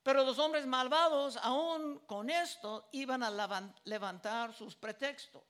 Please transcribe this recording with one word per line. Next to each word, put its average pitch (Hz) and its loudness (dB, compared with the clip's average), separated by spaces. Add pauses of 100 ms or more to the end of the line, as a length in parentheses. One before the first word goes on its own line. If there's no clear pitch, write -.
Pero 269 6
los 262 2
hombres 302 2
malvados, 277 2
aún 302 0
con 214 -4
esto, 339 -4
iban 262 -2
a 226 0
levan-, 196 -4
levantar 214 -4
sus 208 -14
pretextos. 269 -8